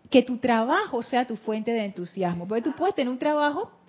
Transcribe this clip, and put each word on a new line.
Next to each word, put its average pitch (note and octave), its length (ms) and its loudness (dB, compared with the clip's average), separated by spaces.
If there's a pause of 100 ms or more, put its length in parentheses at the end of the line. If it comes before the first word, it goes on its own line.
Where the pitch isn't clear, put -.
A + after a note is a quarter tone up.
que B3 140 8
tu B3 140 -6
trabajo B3 680 0
sea B3 220 0
tu A#3 120 -6
fuente A3 340 -4
de A3+ 140 0
entusiasmo, F3 600 -4
porque A3+ 160 -2
tú D4+ 120 0
puedes F#4 200 0
tener B3+ 160 0
un B3+ 80 -6
trabajo D4 520 0 (180)